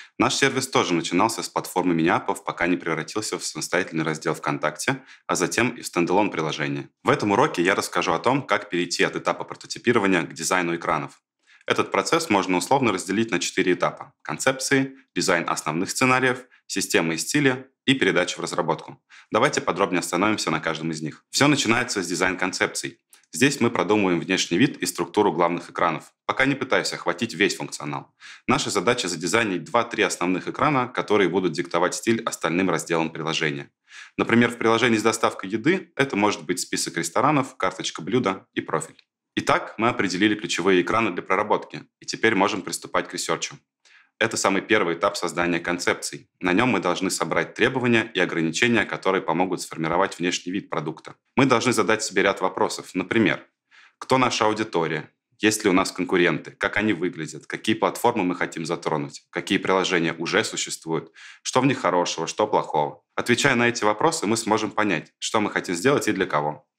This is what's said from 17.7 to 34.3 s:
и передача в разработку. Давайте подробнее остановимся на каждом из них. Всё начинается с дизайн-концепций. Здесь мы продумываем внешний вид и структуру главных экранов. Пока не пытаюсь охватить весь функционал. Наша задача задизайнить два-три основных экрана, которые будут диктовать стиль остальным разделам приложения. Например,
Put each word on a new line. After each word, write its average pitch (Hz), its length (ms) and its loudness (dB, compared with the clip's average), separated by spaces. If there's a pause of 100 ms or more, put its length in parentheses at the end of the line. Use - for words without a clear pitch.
и - 100 4
передача 90 420 2
в 85 40 -8
разработку. 82 600 -4 (300)
Давайте 139 300 4
подробнее 90 380 0
остановимся 92 520 0
на 80 80 0
каждом 80 320 -4
из 76 100 -8
них. 76 280 -10
Всё - 180 4
начинается 120 540 0
с 87 60 -4
дизайн-концепций. 92 920 -2 (340)
Здесь 143 260 2
мы 120 120 2
продумываем 92 480 2
внешний 85 380 -2
вид 131 200 2
и - 80 -6
структуру 95 460 0
главных 85 380 0
экранов. 80 440 -2 (120)
Пока 131 200 0
не 139 100 2
пытаюсь 101 380 0
охватить 87 400 -4
весь 87 220 2
функционал. 71 580 -10 (340)
Наша 131 220 2
задача 98 380 0
задизайнить 87 560 -2
два-три 113 400 0
основных 90 440 -2
экрана, 127 400 0
которые 98 420 2
будут 90 240 0
диктовать 85 420 0
стиль 113 280 0
остальным 90 460 0
разделам 82 400 0
приложения. 78 600 -4 (480)
Например, 113 320 4